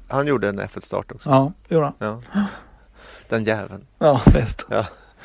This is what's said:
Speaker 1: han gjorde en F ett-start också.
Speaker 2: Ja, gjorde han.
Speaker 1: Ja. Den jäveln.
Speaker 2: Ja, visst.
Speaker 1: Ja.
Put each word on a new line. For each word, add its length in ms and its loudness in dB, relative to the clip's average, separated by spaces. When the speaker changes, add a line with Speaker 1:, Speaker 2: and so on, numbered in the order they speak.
Speaker 1:
han 200 -2
gjorde 220 0
en 100 -4
F 180 -10
ett-start 340 -8
också. 180 -10
Speaker 2:
Ja, 220 2
gjorde 180 0
han. 360 -8
Speaker 1:
Ja. 120 0
Den 140 -2
jäveln. 420 -4
Speaker 2:
Ja, 220 4
visst. 360 -2
Speaker 1:
Ja. 160 -2